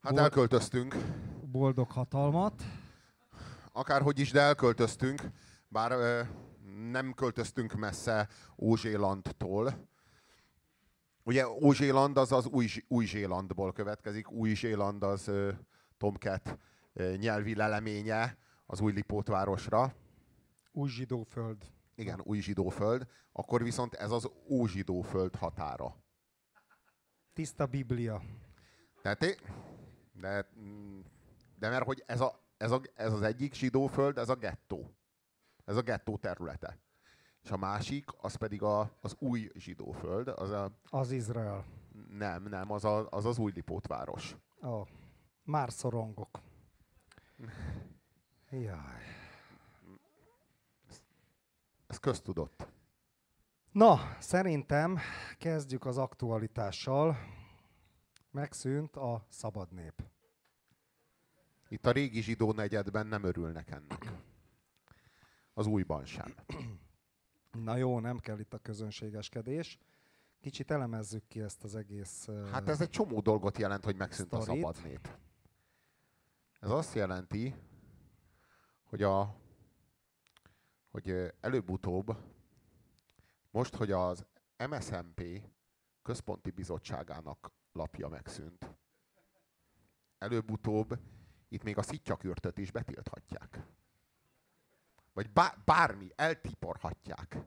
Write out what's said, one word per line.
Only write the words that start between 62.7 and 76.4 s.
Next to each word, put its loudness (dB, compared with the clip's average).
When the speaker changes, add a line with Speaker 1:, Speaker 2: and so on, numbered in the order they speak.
Speaker 1:
nem -4
örülnek -2
ennek. -12
Az 0
újban 0
sem. -12
Speaker 2:
Na -4
jó, 2
nem -4
kell -8
itt -12
a -12
közönségeskedés. -8
Kicsit -6
elemezzük -4
ki -10
ezt -10
az -10
egész, -10
ö, -8
Speaker 1:
Hát -2
ez 2
egy 0
csomó 0
dolgot 2
jelent, 0
hogy 0
megszűnt -4
a -2
Speaker 2:
sztorit. -2
Speaker 1:
szabad -2
nép. -12